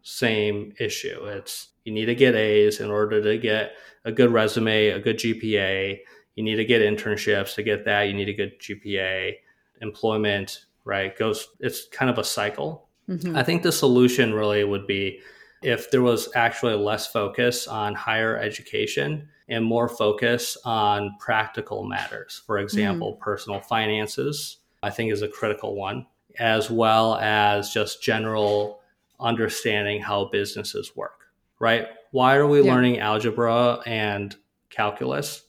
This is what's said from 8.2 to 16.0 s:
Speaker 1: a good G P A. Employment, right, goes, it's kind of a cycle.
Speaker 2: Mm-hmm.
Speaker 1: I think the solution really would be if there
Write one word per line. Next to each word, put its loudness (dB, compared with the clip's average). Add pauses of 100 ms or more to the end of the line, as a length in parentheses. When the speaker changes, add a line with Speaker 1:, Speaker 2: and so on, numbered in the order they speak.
Speaker 1:
a -6
good -6
G -12
P -8
A. -4 (440)
Employment, -2 (200)
right, -4
goes, -2 (120)
it's -6
kind 0
of 0
a -2
cycle. -6 (200)
Speaker 2:
Mm-hmm. -4
Speaker 1:
I 0
think 0
the 2
solution 4
really 2
would -2
be -4 (420)
if -2
there 4